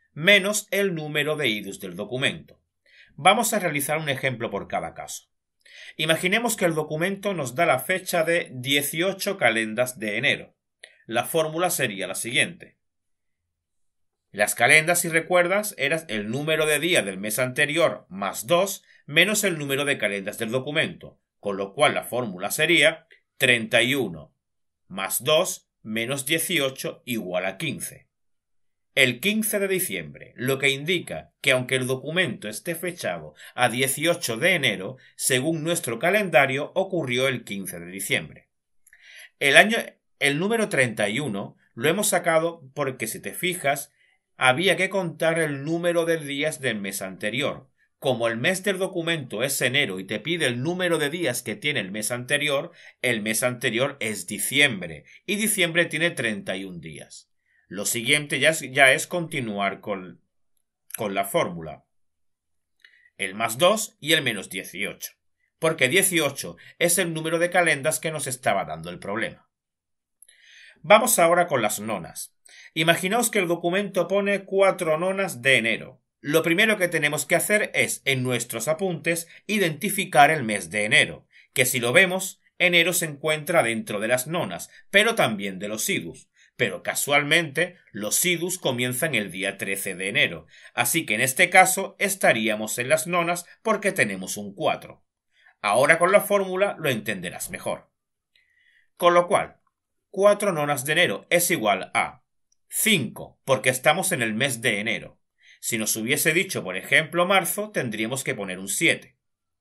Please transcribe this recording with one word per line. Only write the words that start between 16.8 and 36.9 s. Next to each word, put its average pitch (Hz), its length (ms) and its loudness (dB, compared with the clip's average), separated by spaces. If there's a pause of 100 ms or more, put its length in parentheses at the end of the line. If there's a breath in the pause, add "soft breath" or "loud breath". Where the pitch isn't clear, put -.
días 156 240 2
del 95 140 -6
mes 107 200 -6
anterior 143 720 0
más 95 380 -6
dos 180 380 0 (220 soft breath)
menos 180 380 2
el 180 140 0
número 139 260 -2
de 139 140 0
calendas 101 400 -4
del 113 120 -4
documento, 127 720 -4 (200)
con 101 160 -4
lo 98 160 -6
cual 139 220 4
la 90 100 -2
fórmula 104 460 -4
sería 156 560 4 (320 soft breath)
treinta 117 440 4
y 127 120 2
uno 87 400 -6 (540)
más 95 340 -4
dos 156 480 0 (120)
menos 117 440 -4
dieciocho 160 800 -2
igual 92 420 -4
a 95 100 -6
quince. - 520 -10 (920)
El 127 220 4
quince 214 400 0
de 196 80 0
diciembre, 92 640 -6
lo 131 240 -2
que 139 120 2
indica 139 720 -4
que 143 120 2
aunque 127 240 0
el 127 100 0
documento 131 640 -4
esté 165 260 -8
fechado 104 640 -8 (180 loud breath)
a 123 140 2
dieciocho 135 680 -2
de 175 180 2
enero, 117 400 -2 (180 soft breath)
según 147 480 -2
nuestro 156 380 -4
calendario 156 720 2
ocurrió 139 540 0